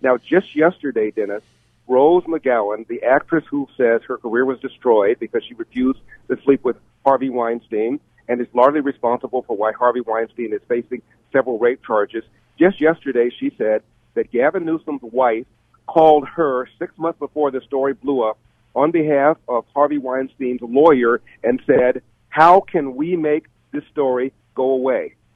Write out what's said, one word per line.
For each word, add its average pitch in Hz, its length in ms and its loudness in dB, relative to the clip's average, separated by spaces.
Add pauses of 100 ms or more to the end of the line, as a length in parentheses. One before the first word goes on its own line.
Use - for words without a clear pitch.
Now, 127 140 2
just 170 400 -2
yesterday, 135 560 0
Dennis, 104 320 -6 (420)
Rose 151 380 4
McGowan, 113 640 -2
the 120 160 -10
actress 147 480 0
who 143 240 -4
says 117 320 2
her 127 100 -8
career 120 280 -2
was 131 160 -4
destroyed 113 580 0
because 113 240 -6
she - 100 -20
refused 127 460 -4 (300)
to 127 140 -6
sleep 135 200 2
with 120 140 -4 (280)
Harvey 135 240 0
Weinstein 117 680 -4 (300)
and 123 100 -2
is 120 140 -6
largely 139 260 4
responsible 120 600 -4
for 110 160 -8
why 107 160 -2
Harvey 123 260 0
Weinstein 110 540 -6
is 101 160 -6
facing 120 320 -6 (320)
several 123 260 0
rape 123 260 0
charges, 110 380 -4 (340)
just 185 240 2
yesterday 135 560 0
she 139 200 -6
said 107 260 -2 (320)
that 113 160 -4
Gavin 160 340 -2
Newsom's 156 360 -6
wife 120 440 -2 (420)
called 156 400 4
her 131 400 -4 (100)
six - 200 -12
months 165 200 -6
before 147 340 -4
the 127 100 -6
story 135 320 -4
blew 135 280 -4
up 110 160 -2 (380)
on 151 160 2
behalf 151 460 2 (100)
of 120 260 -4
Harvey 147 240 0
Weinstein's 131 640 -6
lawyer 123 600 2 (220)
and 123 220 0
said, 127 360 2 (260)
"How 170 320 6
can 143 360 -4
we 165 200 -4
make 151 300 -2 (260)
this 147 200 -8
story 131 420 -2 (220)
go 131 160 0
away?" 127 440 -2 (200)